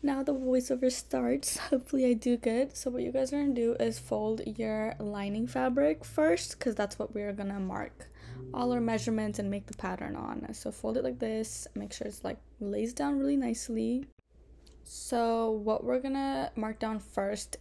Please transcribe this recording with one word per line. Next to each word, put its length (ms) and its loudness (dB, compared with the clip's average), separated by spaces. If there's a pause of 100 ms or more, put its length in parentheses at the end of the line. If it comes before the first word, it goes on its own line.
Now 160 2
the 120 2
voiceover 580 4
starts. 640 0
Hopefully 480 2
I 80 6
do 220 2
good. 400 2
So 160 -2
what 120 -2
you 100 -2
guys 180 2
are 80 0
gonna 140 4
do 260 2
is 200 2
fold 460 0
your 540 -2
lining 480 -2
fabric 560 2
first, 560 2
'cause 160 0
that's 240 -2
what 160 -4
we're 160 -2
gonna 300 -4
mark 480 -6 (440)
all 200 2
our 80 2
measurements 580 2
and 100 0
make 180 -4
the 100 -12
pattern 400 -4
on. 360 -6
So 200 -6
fold 240 -2
it 80 0
like 140 -2
this, 540 -4
make 200 -8
sure 120 -6
it's, 160 -8
like, 180 -6 (200)
lays 340 -2
down 240 0
really 200 2
nicely. 680 0 (760)
So 680 0
what 340 0
we're 160 2
gonna 560 0
mark 220 -4
down 200 0
first 600 -4